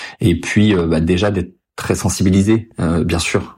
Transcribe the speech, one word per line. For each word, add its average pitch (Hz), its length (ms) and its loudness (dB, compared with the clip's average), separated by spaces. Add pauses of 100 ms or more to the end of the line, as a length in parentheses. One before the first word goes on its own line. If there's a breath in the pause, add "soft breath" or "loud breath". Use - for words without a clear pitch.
(200 loud breath)
Et 85 200 2
puis, 104 360 2
euh, 85 100 0
bah, 82 140 0
déjà 92 320 0
d'être 92 240 -6 (180)
très - 200 -2
sensibilisé, 98 720 0 (120)
euh, 80 220 0
bien 85 160 -2
sûr, - 400 -4